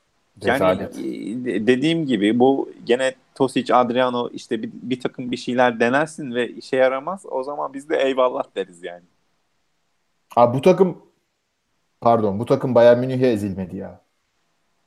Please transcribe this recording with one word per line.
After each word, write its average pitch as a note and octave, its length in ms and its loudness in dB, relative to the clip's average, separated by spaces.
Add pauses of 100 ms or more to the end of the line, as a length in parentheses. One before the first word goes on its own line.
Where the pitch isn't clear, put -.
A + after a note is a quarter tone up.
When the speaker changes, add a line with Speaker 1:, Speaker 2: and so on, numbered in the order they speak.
(420)
Speaker 1:
Yani, A2 140 0
Speaker 2:
Rezalet. F#2 440 0
Speaker 1:
e, - 20 -10 (440)
de-, G#2+ 220 -2
dediğim D3+ 380 2
gibi A2+ 340 2
bu C3 300 2 (160)
gene C3 300 0 (200)
Tosic, B2+ 400 0
Adriano B2 580 0
işte - 280 -8
bir, A2 120 -10
bir B2+ 260 -8
takım B2 320 -8
bir B2 60 -6
şeyler B2 420 0
denersin C3 560 0
ve A#2+ 140 -2
işe - 280 -8
yaramaz. C3+ 540 0
O C3 120 -4
zaman C#3+ 300 -8
biz C#3 160 -14
de D#3 80 0
eyvallah C3 460 0 (120)
deriz F2+ 280 -10
yani. F2 200 -14 (1300)
Speaker 2:
Abi A#2+ 220 4
bu C3+ 40 -4
takım, F#3 360 4 (1040)
pardon, G#2+ 380 2
bu A#2 60 -4
takım C3 300 0
Bayern A#2+ 240 8
Münih'e B2+ 280 0
ezilmedi F#2+ 500 -4
ya. F2+ 240 -14 (840)